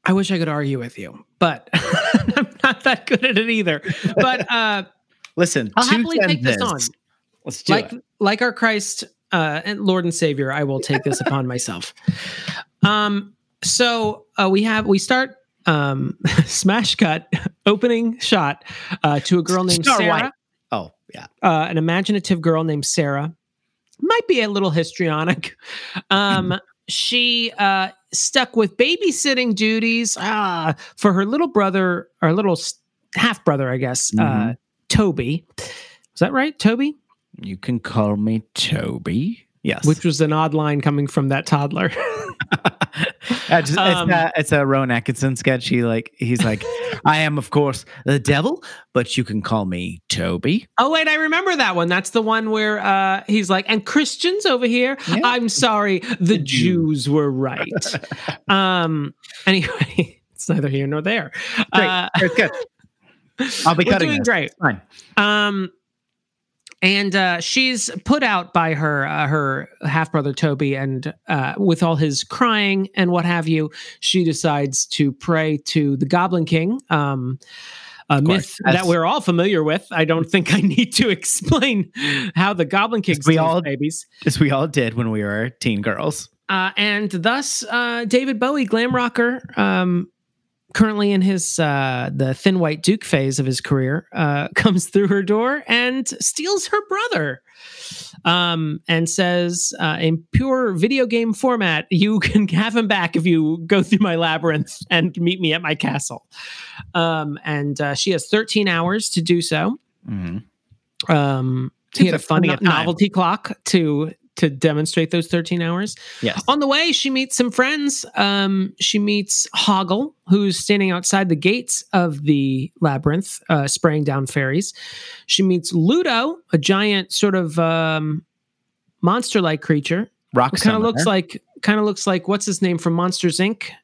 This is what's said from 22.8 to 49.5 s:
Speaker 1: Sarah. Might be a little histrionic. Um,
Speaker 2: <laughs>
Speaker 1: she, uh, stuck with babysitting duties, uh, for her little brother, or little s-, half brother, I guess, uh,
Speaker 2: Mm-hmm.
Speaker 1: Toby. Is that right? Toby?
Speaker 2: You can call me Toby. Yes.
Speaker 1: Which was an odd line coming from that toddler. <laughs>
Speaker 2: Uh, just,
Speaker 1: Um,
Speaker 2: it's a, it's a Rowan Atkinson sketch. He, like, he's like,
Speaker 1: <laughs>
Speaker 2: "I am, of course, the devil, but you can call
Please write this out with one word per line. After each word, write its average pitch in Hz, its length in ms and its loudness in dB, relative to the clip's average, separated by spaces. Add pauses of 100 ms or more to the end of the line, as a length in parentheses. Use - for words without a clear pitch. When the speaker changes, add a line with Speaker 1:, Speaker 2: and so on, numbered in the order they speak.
Speaker 1:
Sarah. 143 480 -2 (640)
Might 453 300 0
be 247 140 2
a 214 60 0
little 196 220 0
histrionic. 165 840 -2 (540)
Um, 190 440 2 (180)
Speaker 2:
<laughs> - 160 -20
Speaker 1:
she, 240 680 0
uh, 196 300 2 (240)
stuck - 420 0
with 214 220 2
babysitting 269 800 2
duties, 220 600 0
uh, 180 560 0 (220)
for 208 160 4
her 190 140 2
little 294 220 0
brother, 190 580 0 (160)
or 165 100 4
little 196 200 2
s-, - 220 -4 (420)
half 220 280 0
brother, 139 240 2
I 127 100 -2
guess, 127 380 -2
uh, 110 60 4
Speaker 2:
Mm-hmm. 110 280 0 (380)
Speaker 1:
Toby. 151 560 0 (140)
Is - 600 -16
that 220 120 2
right? 277 240 -2
Toby? 262 380 2 (480)
Speaker 2:
You 98 140 -10
can 120 240 -4
call 104 360 0
me 110 280 -2 (100)
Toby. - 880 -4 (220)
Yes. - 200 -2
Speaker 1:
Which 156 200 2
was 151 160 0
an 151 120 2
odd 156 220 0
line 147 260 0
coming 143 280 0
from 139 220 0
that 139 160 0
toddler. 143 500 0
<laughs> - 40 -6 (1500)
Speaker 2:
Uh, 165 140 4
just, 143 160 0
Speaker 1:
Um, 180 320 2
Speaker 2:
it's 175 80 4
a, 160 220 0
it's 151 120 0
a 143 140 2
Rowan 135 240 2
Atkinson 123 460 0
sketch. 127 320 0
He, 123 160 2
like, 113 320 -2
he's 120 260 0
like, 110 220 0 (200)
Speaker 1:
<laughs> - 200 -8
Speaker 2:
"I 151 140 2
am, 151 200 0
of - 120 -8
course, 143 340 0 (200)
the 139 140 2
devil, 160 460 0 (280)
but 120 240 0
you 127 80 0
can 104 180 -4
call 107 240 -2